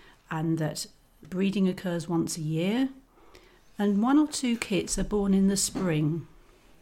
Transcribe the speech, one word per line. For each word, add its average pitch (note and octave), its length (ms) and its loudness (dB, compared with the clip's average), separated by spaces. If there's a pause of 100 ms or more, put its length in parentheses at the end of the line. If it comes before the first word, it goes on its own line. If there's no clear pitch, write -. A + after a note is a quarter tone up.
(320)
and D#3+ 260 0
that - 300 -4 (420)
breeding F#3+ 380 0
occurs F3 420 -4
once E3 280 -2
a E3 40 -8
year, F#3 480 0 (880)
and G3+ 240 2
one C4+ 160 4
or D4+ 100 6
two A#3+ 300 -2
kits - 400 -2
are F#3+ 60 -2
born G3+ 320 2
in G3 120 4
the G3 100 2
spring. D#3 680 -2 (560)